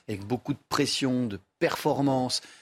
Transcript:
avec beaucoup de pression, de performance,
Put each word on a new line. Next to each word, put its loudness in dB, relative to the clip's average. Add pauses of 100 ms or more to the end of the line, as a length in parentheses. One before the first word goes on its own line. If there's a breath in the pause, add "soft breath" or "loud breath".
avec -4
beaucoup -2
de -12 (100)
pression, 0
de -4 (200)
performance, 2 (200 loud breath)